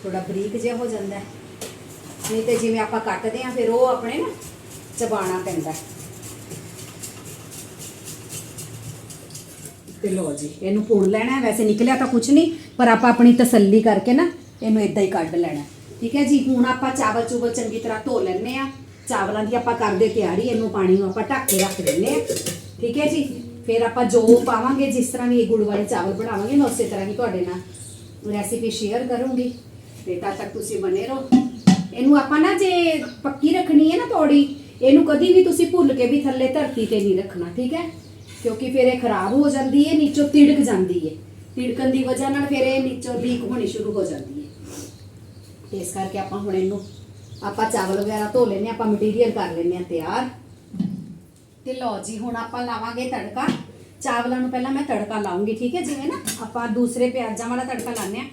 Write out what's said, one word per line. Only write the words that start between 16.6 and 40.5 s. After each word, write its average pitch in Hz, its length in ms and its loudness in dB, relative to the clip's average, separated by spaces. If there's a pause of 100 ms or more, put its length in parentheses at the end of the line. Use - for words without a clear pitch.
ਆਪਾਂ 254 260 -2
ਚਾਵਲ 233 380 0
ਚੂਵਲ 240 240 -2
ਚੰਗੀ 220 260 -4
ਤਰ੍ਹਾਂ 220 260 -6
ਧੋ 247 140 0
ਲੈਂਦੇ 359 360 -4
ਹਾਂ। 269 140 -4 (400)
ਚਾਵਲਾਂ 214 360 -2
ਦੀ 220 100 -2
ਆਪਾਂ 240 200 0
ਕਰਦੇ 208 340 2
ਤਿਆਰੀ, 196 320 0
ਇਹਨੂੰ 226 280 0
ਪਾਣੀ 190 280 4
ਨੂੰ 196 120 0
ਆਪਾਂ 214 140 -4
ਢੱਕ 269 260 -4
ਕੇ 294 100 4
ਰੱਖ 285 220 -2
ਦਿੰਦੇ 302 300 0
ਹਾਂ, 453 80 2 (600)
ਠੀਕ 233 160 -2
ਹੈ 302 100 2
ਜੀ। 302 160 0 (420)
ਫਿਰ 226 160 0
ਆਪਾਂ 233 240 0
ਜੋ 226 400 8
ਪਾਵਾਂਗੇ, 247 460 0
ਜਿਸ 247 160 0
ਤਰ੍ਹਾਂ 247 200 -4
ਵੀ 247 120 4
ਇਹ 214 80 4
ਗੁੜ 214 160 2
ਵਾਲੇ 202 220 0
ਚਾਵਲ 190 280 -2
ਬਣਾਵਾਂਗੇ, 220 420 -2
ਮੈਂ 285 100 6
ਉਸੇ 226 180 0
ਤਰ੍ਹਾਂ 196 220 -4
ਹੀ 202 80 -6
ਤੁਹਾਡੇ 190 280 -2
ਨਾਲ 180 180 -6 (720)
ਰੈਸਿਪੀ 214 380 -4
ਸ਼ੇਅਰ 226 380 -4
ਕਰੂੰਗੀ। 247 460 -2 (520)
ਤੇ 180 100 -6
ਤਦ 392 200 -6
ਤੱਕ - 140 -10
ਤੁਸੀਂ - 300 -8
ਬਣੇ 185 260 -2
ਰਹੋ। 269 240 -6 (640)
ਇਹਨੂੰ 269 240 6
ਆਪਾਂ 302 220 2
ਨਾ 370 140 4
ਜੇ 349 500 2 (200)
ਪੱਕੀ 285 260 0
ਰੱਖਣੀ 320 420 6
ਹੈ 349 60 2
ਨਾ 494 80 0
ਤੌੜੀ, 294 500 4 (260)
ਇਹਨੂੰ 277 240 8
ਕਦੀ 339 280 4
ਵੀ 370 100 10
ਤੁਸੀਂ 339 240 2
ਭੁੱਲ 302 260 4
ਕੇ 247 140 2
ਵੀ 285 140 2
ਥੱਲੇ 262 260 0
ਧਰਤੀ 262 380 0
ਤੇ 214 140 0
ਨਹੀਂ 196 180 2
ਰੱਖਣਾ, 175 280 -6 (100)
ਠੀਕ 254 180 -2
ਹੈ? 330 160 -4 (540)
ਕਿਉਂਕਿ 240 280 -2
ਫਿਰ 254 160 4
ਇਹ 247 120 0
ਖਰਾਬ 202 340 -2
ਹੋ 285 160 4
ਜਾਂਦੀ 269 380 4
ਹੈ, 330 60 0
ਨੀਚੋਂ 294 360 2
ਤਿੜਕ 285 300 8